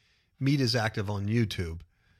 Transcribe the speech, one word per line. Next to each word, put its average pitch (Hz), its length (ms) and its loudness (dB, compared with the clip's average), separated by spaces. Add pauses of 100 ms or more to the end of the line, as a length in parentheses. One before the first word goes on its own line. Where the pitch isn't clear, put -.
(400)
Meade 139 220 2
is 120 140 2
active 107 340 -2
on 101 180 -4
YouTube, 95 540 0 (380)